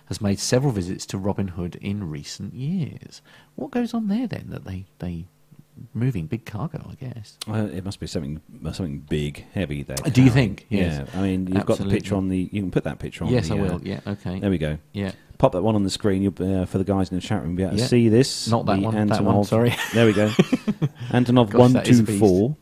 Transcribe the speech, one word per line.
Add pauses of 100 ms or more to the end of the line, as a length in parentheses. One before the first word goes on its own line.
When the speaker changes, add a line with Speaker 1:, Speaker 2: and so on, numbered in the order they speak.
Speaker 1:
has
made
several
visits
to
Robin
Hood
in
recent
years. (340)
What
goes
on
there,
then,
that
they, (140)
they (680)
moving
big
cargo,
I
guess? (100)
Speaker 2:
Uh,
it
must
be
something, (320)
something
big,
heavy
there.
Speaker 1:
Do
you
Speaker 2:
Carrying.
Speaker 1:
think?
Yes.
Speaker 2:
Yeah.
I
mean,
you've
got
the
Speaker 1:
Absolutely.
Speaker 2:
picture
on
the,
you
can
put
that
picture
on
Speaker 1:
Yes,
Speaker 2:
the,
Speaker 1:
I
Speaker 2:
uh,
Speaker 1:
will.
Yeah,
okay.
Speaker 2:
there
we
go. (140)
Speaker 1:
Yeah. (240)
Speaker 2:
Pop
that
one
on
the
screen,
you'll, (280)
uh,
for
the
guys
in
the
chat
room,
be
able
to
Speaker 1:
Yeah.
Speaker 2:
see
this.
Speaker 1:
Not
that
Speaker 2:
The
Speaker 1:
one,
that
Speaker 2:
Antonov. (120)
Speaker 1:
one,
sorry. (200)
Speaker 2:
There
we
go.
Speaker 1:
<laughs> (440)
Speaker 2:
Antonov
Speaker 1:
Gosh,
that
is
a
beast.
Speaker 2:
one
two
four.